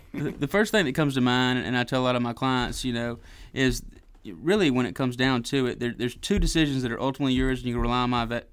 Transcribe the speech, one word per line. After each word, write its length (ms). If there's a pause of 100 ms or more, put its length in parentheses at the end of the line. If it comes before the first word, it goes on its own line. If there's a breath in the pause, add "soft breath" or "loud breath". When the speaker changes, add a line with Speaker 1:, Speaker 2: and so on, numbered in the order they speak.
Speaker 1:
<laughs> 80
Speaker 2:
The, 200
the 160
first 240
thing 140
that 80
comes 200
to 60
mind, 400
and 180
I 60
tell 180
a 20
lot 120
of 40
my 120
clients, 520
you 80
know, 280 (340 loud breath)
is 280 (420)
really 480
when 140
it 100
comes 180
down 300
to 220
it, 120
there, 180
there's 200
two 240
decisions 420
that 80
are 100
ultimately 340
yours, 260
and 80
you 60
can 80
rely 200
on 80
my 140
ve-, 160 (120)